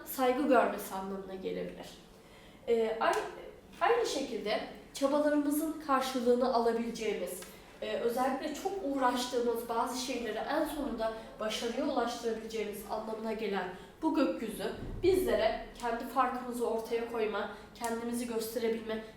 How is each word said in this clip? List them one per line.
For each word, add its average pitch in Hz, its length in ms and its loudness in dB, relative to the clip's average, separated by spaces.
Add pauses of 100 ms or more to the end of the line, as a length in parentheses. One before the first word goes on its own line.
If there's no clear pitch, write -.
saygı 254 420 2
görmesi 202 480 4
anlamına 190 400 -6
gelebilir. 180 520 -6 (800)
Ee, 226 320 2
ay-, 339 140 4 (680)
aynı 453 240 6
şekilde 233 540 0 (340)
çabalarımızın 294 960 4
karşılığını 247 680 4
alabileceğimiz, 226 880 0 (400)
e, 220 120 -2
özellikle 262 640 0
çok - 160 -4 (120)
uğraştığımız 247 840 0
bazı 247 360 0
şeyleri 233 320 -4
en 294 280 0
sonunda 226 480 -2 (260)
başarıya 226 460 -2
ulaştırabileceğimiz 220 960 -2 (120)
anlamına 220 420 -4
gelen 196 340 -2 (340)
bu 311 140 2
gökyüzü 226 560 0 (320)
bizlere - 640 2 (140)
kendi 240 280 -2
farkımızı 247 600 0
ortaya 233 440 -2
koyma, 208 380 -2 (260)
kendimizi 233 520 -2
gösterebilme, 220 760 -2 (140)